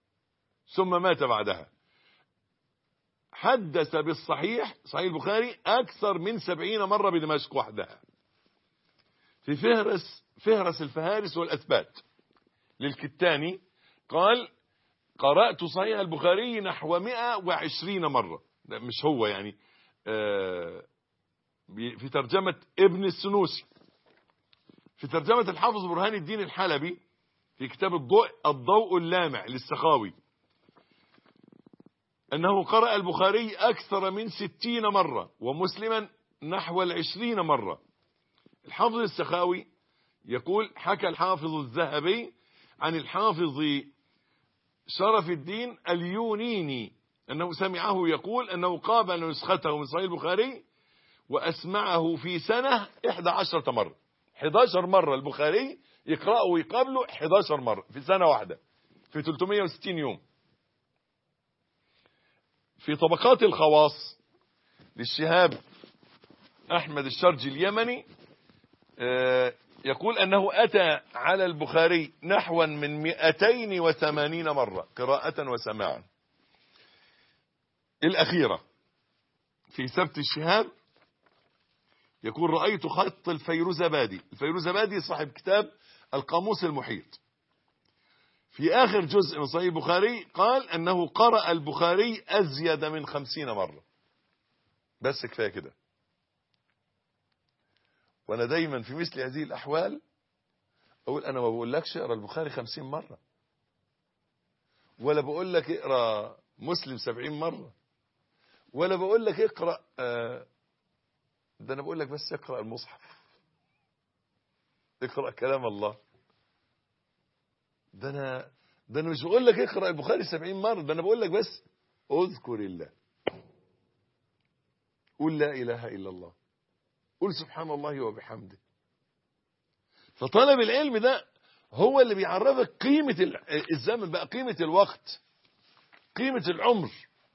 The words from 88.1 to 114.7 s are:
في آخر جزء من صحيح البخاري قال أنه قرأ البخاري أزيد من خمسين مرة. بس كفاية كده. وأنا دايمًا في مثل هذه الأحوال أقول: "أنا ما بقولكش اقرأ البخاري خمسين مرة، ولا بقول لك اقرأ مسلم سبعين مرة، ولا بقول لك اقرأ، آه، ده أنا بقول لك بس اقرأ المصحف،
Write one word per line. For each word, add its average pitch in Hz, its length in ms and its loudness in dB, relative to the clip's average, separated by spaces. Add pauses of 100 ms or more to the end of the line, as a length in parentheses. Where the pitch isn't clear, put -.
في 160 220 0
آخر 208 320 6
جزء 160 340 2
من 147 60 -2
صحيح 165 180 -2
البخاري 180 600 0
قال 240 460 2
أنه 170 380 0
قرأ 214 440 4
البخاري 170 760 0
أزيد 156 580 0
من 156 200 -6
خمسين 143 460 -6
مرة. 87 320 -4 (1200)
بس 131 240 -4
كفاية 117 220 -4
كده. 95 260 -10 (2500)
وأنا 117 180 -2
دايمًا 147 360 -2
في 120 140 -12
مثل 160 240 -8
هذه 131 240 -6
الأحوال 175 580 -6 (1080)
أقول: 143 180 -6
"أنا 131 160 -4
ما 120 80 2
بقولكش 117 480 -4
اقرأ 120 160 -4
البخاري 123 360 -6
خمسين 123 340 -10
مرة، 143 340 -12 (1800)
ولا 147 220 2
بقول 170 320 -4
لك 156 180 0
اقرأ 117 680 0 (220)
مسلم 139 380 -6
سبعين 123 420 -8
مرة، 170 340 -8 (1000)
ولا 180 220 0
بقول 208 300 2
لك 185 140 -2
اقرأ، 170 380 -2 (220)
آه، 120 460 -6 (1160)
ده 113 140 -10
أنا 139 80 -10
بقول 165 180 -8
لك 143 80 -6
بس 147 260 -12
اقرأ 135 260 -10
المصحف، 113 420 -14 (2000)